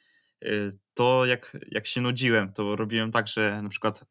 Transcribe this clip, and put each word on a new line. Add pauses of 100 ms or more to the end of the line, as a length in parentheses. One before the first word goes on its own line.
(440)
Y, (240)
to
jak, (140)
jak
się
nudziłem,
to
robiłem
tak,
że
na
przykład,